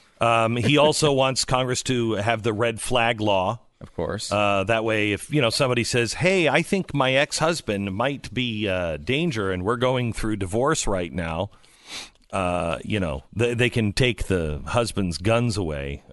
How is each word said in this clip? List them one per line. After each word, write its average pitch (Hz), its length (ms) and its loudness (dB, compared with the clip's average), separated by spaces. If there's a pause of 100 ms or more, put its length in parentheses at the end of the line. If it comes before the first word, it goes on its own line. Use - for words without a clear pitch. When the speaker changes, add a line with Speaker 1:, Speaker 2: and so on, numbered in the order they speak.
(240)
Speaker 1:
Um, 117 340 4
he 127 200 4
also 151 340 4
Speaker 2:
<laughs> - 0 -
Speaker 1:
wants 131 320 2
Congress 127 400 0
to 120 300 0
have 107 300 0
the 113 100 0
red 117 260 -2
flag 117 400 0
law. 104 420 2 (200)
Speaker 2:
Of - 140 -20
course. - 360 -4
Speaker 1:
Uh, 101 340 2
that 110 200 0
way, 107 260 0
if, 101 220 -4
you 147 80 2
know, 113 80 2
somebody 123 340 2
says, 117 300 0
"Hey, 180 340 2
I 135 140 2
think - 320 -2
my 131 220 2
ex-husband 135 800 0
might 131 360 -4
be, 110 380 -2
uh, 87 280 -2
danger, 113 540 -2
and 90 140 -2
we're 117 100 0
going 123 380 0
through 110 240 -2
divorce 113 500 0
right 90 240 -2
now," 85 380 -4 (840)
uh, 87 540 -2
you 107 140 -2
know, 73 240 -4 (120)
they, 120 200 0
they 120 140 4
can 107 220 0
take 123 360 0
the 78 400 0
husband's 98 500 0
guns 113 400 0
away, 71 440 -4 (120)